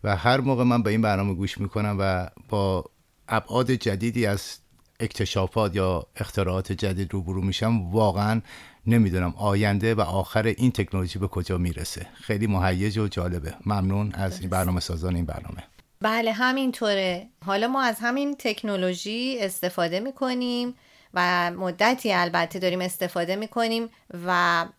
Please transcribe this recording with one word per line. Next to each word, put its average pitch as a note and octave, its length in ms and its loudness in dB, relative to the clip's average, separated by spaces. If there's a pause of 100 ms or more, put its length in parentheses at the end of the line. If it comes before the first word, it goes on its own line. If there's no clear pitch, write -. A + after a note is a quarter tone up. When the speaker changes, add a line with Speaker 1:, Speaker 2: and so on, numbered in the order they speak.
Speaker 1:
و G2+ 120 2
هر B2 260 4
موقع B2+ 220 2
من A#2+ 200 4
به G#2+ 60 2
این A2 120 2
برنامه G2+ 320 2
گوش F#2 240 -4
می‌کنم G#2 420 -2
و F#2 300 0 (200)
با F#2+ 360 0 (420)
ابعاد A#2 440 0
جدیدی A2+ 540 0
از G2+ 320 -2 (420)
اکتشافات G2+ 760 0
یا F#2 400 0
اختراعات F#2 560 -2
جدید F#2+ 420 -2
روبرو F#2 280 -2
می‌شم، F#2+ 500 0
واقعاً G#2+ 500 2 (460)
نمی‌دونم F#2 500 4
آینده G2+ 580 2
و G#2+ 60 2
آخر F#2+ 440 0
این A#2 260 4
تکنولوژی F#2 480 -2
به G2 80 0
کجا F2+ 300 -2
می‌رسه. F2 500 -4 (140)
خیلی A2 260 0
مهیج F#2+ 500 2
و G#2+ 100 0
جالبه. F2 460 -4 (120)
ممنون G2+ 480 0
از F#2+ 260 -4
این F#2 100 -6
برنامه F2+ 300 0
سازان F2 360 -2
این F2 100 0
برنامه. - 380 -10 (380)
Speaker 2:
بله، A3+ 300 2
همینطوره. A3 960 0 (180)
حالا G3+ 220 0
ما C4+ 140 0
از A3+ 200 0
همین C#4 380 -2
تکنولوژی G#3+ 1000 -2
استفاده F3+ 600 -2
می‌کنیم B3 760 -2 (400)
و F3 380 2
مدتی F#3+ 640 0
البته F3 460 0
داریم F3+ 220 0
استفاده F3+ 540 -2
می‌کنیم A3+ 540 -2 (360)
و F3 400 2 (140)